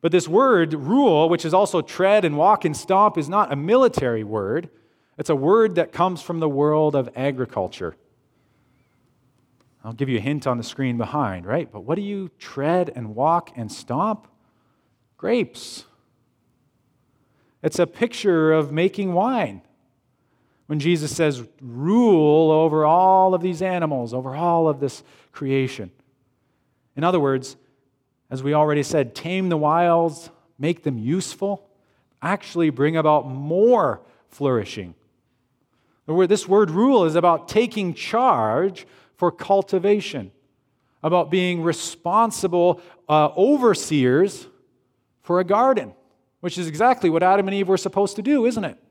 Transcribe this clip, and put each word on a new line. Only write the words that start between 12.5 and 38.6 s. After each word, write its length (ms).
and 200
walk 420
and 140
stomp? 580
Grapes. 680
It's 160
a 80
picture 680
of 180
making 420
wine. 500
When 140
Jesus 340
says, 320
"Rule 880
over 360
all 480
of 80
these 180
animals, 540
over 200
all 340
of 120
this 220
creation." 600
In 80
other 160
words, 360
as 120
we 120
already 280
said, 320
tame 360
the 80
wilds, 720
make 260
them 120
useful, 720
actually 480
bring 260
about 320
more 720
flourishing. 680
The 80
word, 160
this 180
word 220
rule 340
is 120
about 320
taking 440
charge 960